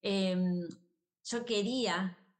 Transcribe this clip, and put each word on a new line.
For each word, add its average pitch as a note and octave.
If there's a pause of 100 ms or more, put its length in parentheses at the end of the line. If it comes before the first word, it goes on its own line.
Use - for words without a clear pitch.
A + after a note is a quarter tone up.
Em, F3+ (580)
yo A#3
quería G#3 (220)